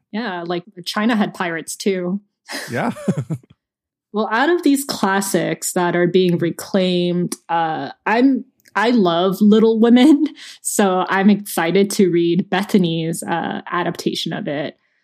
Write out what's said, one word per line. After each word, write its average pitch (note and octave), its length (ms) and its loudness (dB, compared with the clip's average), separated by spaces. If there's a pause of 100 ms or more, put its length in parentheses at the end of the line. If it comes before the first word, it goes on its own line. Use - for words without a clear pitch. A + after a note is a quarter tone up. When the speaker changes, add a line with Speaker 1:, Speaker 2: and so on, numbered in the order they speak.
(120)
Speaker 1:
Yeah, G3 340 -8
like, F3 180 -6 (200)
China A3 320 0
had F#3 180 -2
pirates E3+ 420 -6
too. F#3 440 -2 (500)
Speaker 2:
Yeah. C#3 280 -4
<laughs> D5 40 -14 (1120)
Speaker 1:
Well, G#3 160 -4
out B3 180 0
of F4 140 2
these C#4 220 2
classics - 880 -2
that F3 240 0
are F3 100 2
being F3 320 2
reclaimed, F3 960 -2 (140)
uh, D#3+ 420 -4 (160)
I'm, A#3+ 380 2 (320)
I G#3+ 140 2
love F#3 500 2
Little A3 400 6
Women, C4 480 6 (180)
<laughs> - 160 -20
so F#3 460 0
I'm F#3+ 220 4
excited G3 600 0
to F#3 220 2
read E3+ 360 0
Bethany's, E3+ 760 -2
uh, - 420 -6
adaptation F3 680 -4
of - 140 -8
it. D3 320 -8 (260)